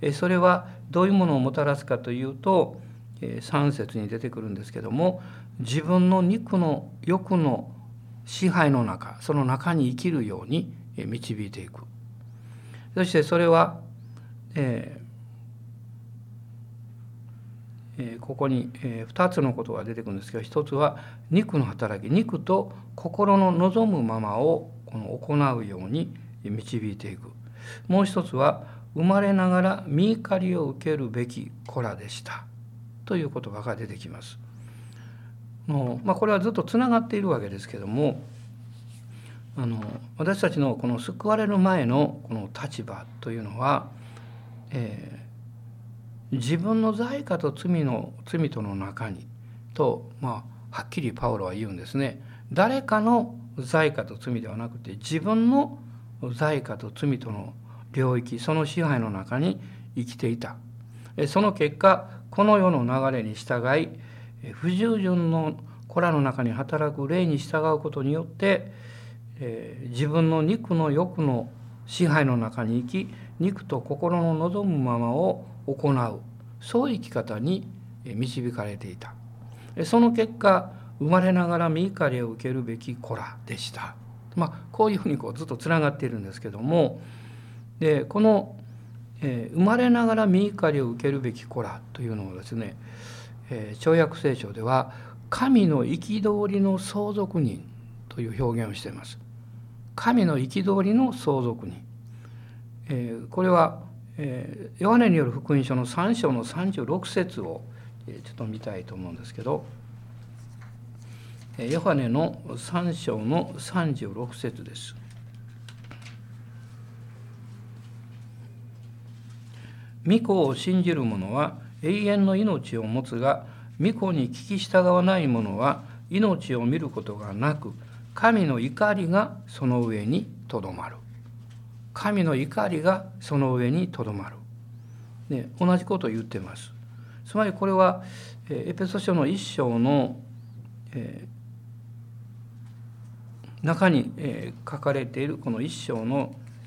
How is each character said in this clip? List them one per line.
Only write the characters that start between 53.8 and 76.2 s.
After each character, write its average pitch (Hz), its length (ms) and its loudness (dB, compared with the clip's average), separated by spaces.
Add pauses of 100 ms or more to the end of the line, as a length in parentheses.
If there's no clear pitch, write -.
過 110 120 -4
と 107 120 -12
罪 117 240 -2
で 110 80 -8
は 107 80 -8
な 117 120 -6
く 117 100 -12
て、 - 140 -12
自 151 280 -2
分 226 300 4
の 277 280 4 (560)
罪 151 280 2
過 110 160 -6
と 107 160 -8
罪 143 240 2
と 120 120 -8
の 104 220 -8 (400)
領 131 240 4
域、 117 220 -4
そ 156 160 0
の 156 100 2
支 160 180 -2
配 147 180 4
の 110 100 0
中 101 280 -2
に 185 220 0 (340)
生 120 120 -2
き - 100 -12
て 120 140 0
い 117 80 -2
た。 - 180 -8 (640)
え、 147 80 2
そ 190 160 4
の 208 100 4
結 147 240 0
果、 190 320 6 (220)
こ 202 140 4
の 214 120 8
世 185 140 6
の 135 140 4
流 131 340 2
れ 110 40 -2
に 107 120 -4
従 120 280 -2 (160)
い、 165 120 0 (520)
え、 131 100 -12
不 170 180 0
従 220 280 4
順 180 320 2
の 156 260 2 (300)
子 - 140 0
ら 175 100 6
の 151 120 6
中 131 200 2
に 120 100 2
働 147 440 0
く 139 100 -2
霊 180 200 4
に 151 100 4
従 - 220 -2 (160)
う 151 40 2
こ 151 120 -4
と 143 120 -4
に 139 100 2
よ 160 100 0
っ 165 40 -6
て、 - 460 0 (640)
え 113 460 -8
ー、 120 60 -8
自 127 180 0
分 160 220 6
の 160 100 4
肉 185 340 2
の 160 160 4
欲 170 300 2
の 123 300 2 (360)
支 - 200 2
配 151 180 6
の 127 140 4
中 113 260 -2
に 117 160 0
生 151 260 -4
き、 - 80 -12 (240)
肉 190 260 0
と 135 160 -2
心 170 420 0
の 165 120 4
望 180 340 0
む 160 100 2
ま 123 200 2
ま 117 120 0
を 165 340 2 (220)
行 139 260 2
う、 117 280 2 (400)